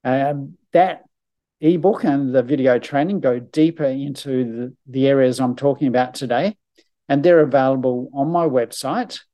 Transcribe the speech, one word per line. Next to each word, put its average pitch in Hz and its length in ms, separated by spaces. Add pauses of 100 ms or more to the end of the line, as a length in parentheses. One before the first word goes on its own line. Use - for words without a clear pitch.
Um, 139 520 (160)
that 180 300 (580)
ebook 156 440
and 139 300
the 127 100
video 127 340
training 151 420
go 123 200
deeper 156 440
into 135 600
the, 120 300 (120)
the 135 220
areas 131 320
I'm 123 160
talking 139 320
about 123 260
today, 139 420 (520)
and 143 140
they're 170 180
available 131 760
on 139 160
my 170 160
website 135 720 (160)